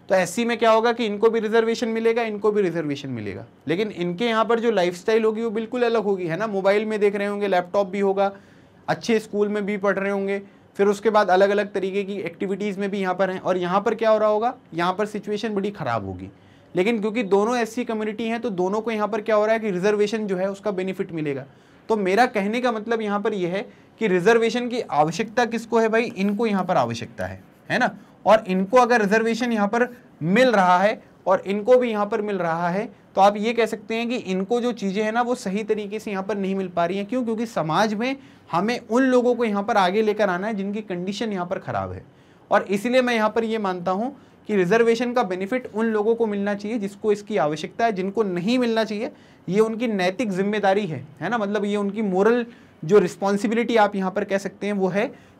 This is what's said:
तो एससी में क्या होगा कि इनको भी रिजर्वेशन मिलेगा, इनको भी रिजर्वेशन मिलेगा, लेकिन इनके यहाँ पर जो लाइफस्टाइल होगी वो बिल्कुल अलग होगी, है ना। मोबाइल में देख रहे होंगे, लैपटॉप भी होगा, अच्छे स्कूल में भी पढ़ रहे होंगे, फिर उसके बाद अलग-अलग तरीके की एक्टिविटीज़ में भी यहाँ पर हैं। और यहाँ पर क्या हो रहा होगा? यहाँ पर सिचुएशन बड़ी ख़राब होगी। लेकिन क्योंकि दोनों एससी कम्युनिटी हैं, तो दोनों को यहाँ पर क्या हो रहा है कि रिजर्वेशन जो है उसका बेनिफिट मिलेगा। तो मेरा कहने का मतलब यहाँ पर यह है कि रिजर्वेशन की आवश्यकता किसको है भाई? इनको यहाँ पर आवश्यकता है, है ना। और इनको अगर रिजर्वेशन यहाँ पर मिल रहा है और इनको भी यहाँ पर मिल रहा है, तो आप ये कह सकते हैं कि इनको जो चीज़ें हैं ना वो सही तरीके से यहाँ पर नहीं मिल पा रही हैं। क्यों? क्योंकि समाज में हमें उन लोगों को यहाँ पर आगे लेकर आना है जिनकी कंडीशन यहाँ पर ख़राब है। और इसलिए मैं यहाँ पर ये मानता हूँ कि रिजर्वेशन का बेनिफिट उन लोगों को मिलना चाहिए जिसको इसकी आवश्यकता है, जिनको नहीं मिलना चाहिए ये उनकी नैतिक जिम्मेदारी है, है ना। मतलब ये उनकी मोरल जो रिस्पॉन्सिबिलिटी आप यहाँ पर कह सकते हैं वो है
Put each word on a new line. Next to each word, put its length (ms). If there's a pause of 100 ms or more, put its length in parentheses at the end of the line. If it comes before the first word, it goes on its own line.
तो 60
एससी 300
में 120
क्या 140
होगा 220
कि 120
इनको 240
भी 100
रिजर्वेशन 500
मिलेगा, 340
इनको 280
भी 100
रिजर्वेशन 480
मिलेगा, 360 (220)
लेकिन 240
इनके 340
यहाँ 200
पर 140
जो 120
लाइफस्टाइल 520
होगी 200
वो 80
बिल्कुल 320
अलग 200
होगी, 240
है 100
ना। 120
मोबाइल 360
में 140
देख 160
रहे 120
होंगे, 200
लैपटॉप 400
भी 140
होगा, 300 (560)
अच्छे 320
स्कूल 300
में 160
भी 140
पढ़ 180
रहे 140
होंगे, 300 (360)
फिर 100
उसके 220
बाद 200
अलग-अलग 440
तरीके 300
की 180
एक्टिविटीज़ 580
में 120
भी 80
यहाँ 160
पर 160
हैं। 100
और 160
यहाँ 240
पर 140
क्या 140
हो 80
रहा 120
होगा? 240 (200)
यहाँ 200
पर 140
सिचुएशन 480
बड़ी 160
ख़राब 340
होगी। 240 (460)
लेकिन 260
क्योंकि 220
दोनों 340
एससी 280
कम्युनिटी 380
हैं, 180
तो 100
दोनों 300
को 100
यहाँ 160
पर 140
क्या 140
हो 100
रहा 80
है 60
कि 120
रिजर्वेशन 560
जो 100
है 140
उसका 200
बेनिफिट 400
मिलेगा। 340 (440)
तो 80
मेरा 300
कहने 340
का 100
मतलब 300
यहाँ 200
पर 120
यह 160
है 120 (400)
कि 60
रिजर्वेशन 640
की 120
आवश्यकता 640
किसको 340
है 100
भाई? 160
इनको 400
यहाँ 180
पर 140
आवश्यकता 480
है, 180 (260)
है 100
ना। 160 (300)
और 220
इनको 300
अगर 240
रिजर्वेशन 520
यहाँ 140
पर 200 (360)
मिल 280
रहा 280
है 220 (260)
और 200
इनको 300
भी 140
यहाँ 140
पर 160
मिल 160
रहा 320
है, 200 (260)
तो 60
आप 160
ये 160
कह 120
सकते 300
हैं 140
कि 80
इनको 440
जो 120
चीज़ें 300
हैं 80
ना 100
वो 160
सही 280
तरीके 340
से 120
यहाँ 120
पर 140
नहीं 180
मिल 140
पा 160
रही 120
हैं। 80
क्यों? 180
क्योंकि 220
समाज 480
में 220 (360)
हमें 300
उन 220
लोगों 320
को 100
यहाँ 180
पर 140
आगे 240
लेकर 280
आना 180
है 80
जिनकी 280
कंडीशन 500
यहाँ 120
पर 140
ख़राब 320
है। 120 (480)
और 120
इसलिए 380
मैं 140
यहाँ 140
पर 140
ये 160
मानता 320
हूँ 240 (340)
कि 60
रिजर्वेशन 580
का 100
बेनिफिट 440
उन 200
लोगों 280
को 120
मिलना 280
चाहिए 240
जिसको 320
इसकी 280
आवश्यकता 460
है, 80
जिनको 300
नहीं 360
मिलना 240
चाहिए 280 (360)
ये 120
उनकी 280
नैतिक 440
जिम्मेदारी 540
है, 200 (160)
है 80
ना। 80
मतलब 280
ये 100
उनकी 260
मोरल 440 (380)
जो 160
रिस्पॉन्सिबिलिटी 800
आप 180
यहाँ 160
पर 120
कह 160
सकते 280
हैं 60
वो 160
है 220 (280)